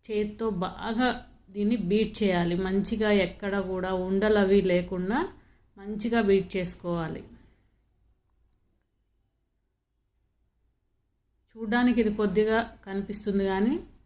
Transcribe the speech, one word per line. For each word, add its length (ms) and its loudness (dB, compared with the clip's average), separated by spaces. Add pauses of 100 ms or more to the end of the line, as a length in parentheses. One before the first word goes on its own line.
చేత్తో 400 -2 (180)
బాగా 420 -2 (480)
దీన్ని 220 0 (140)
బీట్ 280 2
చేయాలి. 380 2 (100)
మంచిగా 440 0 (160)
ఎక్కడ 280 -6 (160)
కూడా 200 -4 (160)
ఉండలు 360 2
అవి 160 6 (140)
లేకుండా 460 0 (640)
మంచిగా 480 -2
బీట్ 280 2
చేసుకోవాలి. 680 -6 (4000)
చూడ్డానికి 520 2
ఇది 160 0
కొద్దిగా 380 2 (300)
కనిపిస్తుంది 640 -2
కానీ 220 2 (320)